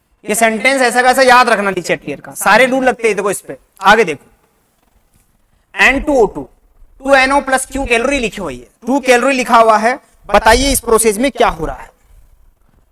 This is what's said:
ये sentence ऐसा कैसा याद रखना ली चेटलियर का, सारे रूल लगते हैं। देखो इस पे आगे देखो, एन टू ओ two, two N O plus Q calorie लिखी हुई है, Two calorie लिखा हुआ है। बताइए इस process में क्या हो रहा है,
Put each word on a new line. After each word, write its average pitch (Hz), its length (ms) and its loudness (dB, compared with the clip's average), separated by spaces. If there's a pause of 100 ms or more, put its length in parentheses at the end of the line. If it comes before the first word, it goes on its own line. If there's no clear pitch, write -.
(240)
ये 214 100 -4
sentence 226 480 0
ऐसा 247 200 0
कैसा 254 200 2
याद 247 260 4
रखना 202 220 0
ली 185 120 -6
चेटलियर 147 380 -8
का, 139 140 -20
सारे 220 320 2
रूल 262 180 -2
लगते 233 240 -2
हैं। 208 80 -2
देखो 202 140 -4
इस 175 100 -6
पे 139 160 -16 (260)
आगे 214 220 4
देखो, 156 220 -8 (1500)
एन 226 260 0
टू 302 140 -2
ओ 226 120 2
two, 151 160 -10 (580)
two 269 140 0
N 269 180 2
O 285 100 0
plus 262 240 -4
Q 269 180 -8
calorie 233 340 -2
लिखी 220 220 -6
हुई 139 180 -10
है, 123 80 -20 (200)
Two 269 140 -2
calorie 254 360 0
लिखा 240 220 0
हुआ 220 200 4
है। 240 200 -2 (300)
बताइए 226 440 2
इस 240 80 -2
process 214 380 0
में 269 140 -2
क्या 220 160 0
हो 165 180 -8
रहा 135 100 -10
है, - 140 -20 (1000)